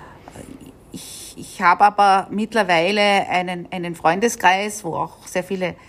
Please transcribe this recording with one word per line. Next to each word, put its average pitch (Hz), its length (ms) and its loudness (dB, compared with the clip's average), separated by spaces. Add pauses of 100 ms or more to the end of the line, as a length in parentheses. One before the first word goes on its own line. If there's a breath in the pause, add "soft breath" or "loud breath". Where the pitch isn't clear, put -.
(920 loud breath)
ich, - 440 -16
ich - 260 -12
habe 180 220 4
aber 202 460 4
mittlerweile 202 1000 0
einen, 180 420 -4
einen 175 240 -8
Freundeskreis, 196 920 0
wo 160 100 -6
auch 160 320 -8
sehr 180 180 -4
viele 185 320 -6 (120 loud breath)